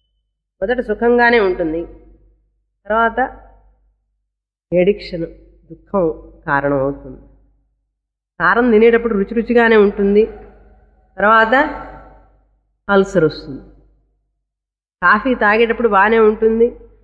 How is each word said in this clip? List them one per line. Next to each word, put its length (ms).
మొదట 180
సుఖంగానే 600
ఉంటుంది, 460
తర్వాత 500
ఎడిక్షన్, 540
దుఃఖం 600
కారణం 320
అవుతుంది. 420
కారం 300
తినేటప్పుడు 440
రుచి 200
రుచిగానే 420
ఉంటుంది, 520
తర్వాత 680
అల్సర్ 360
వస్తుంది. 360
కాఫీ 320
తాగేటప్పుడు 540
బాగానే 300
ఉంటుంది, 580